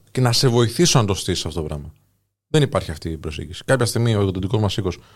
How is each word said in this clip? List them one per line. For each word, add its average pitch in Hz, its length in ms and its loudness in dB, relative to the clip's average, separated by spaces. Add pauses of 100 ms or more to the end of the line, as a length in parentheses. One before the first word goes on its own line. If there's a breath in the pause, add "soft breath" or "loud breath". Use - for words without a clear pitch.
(100)
και - 100 -4
να 123 120 2
σε 123 160 4
βοηθήσω 123 520 4
να 110 60 4
το 98 80 0
στήσεις - 300 -4
αυτό 82 160 -6
το 78 60 -4
πράγμα. 76 260 -10 (580)
Δεν 151 120 4
υπάρχει 101 280 0
αυτή 80 180 -8
η 80 80 -6
προσέγγιση. 78 480 -10
Κάποια 127 220 2
στιγμή 117 280 2
ο 104 60 2
εκδοτικός 95 400 0
μας 101 160 0
οίκος, 95 220 -4 (180 soft breath)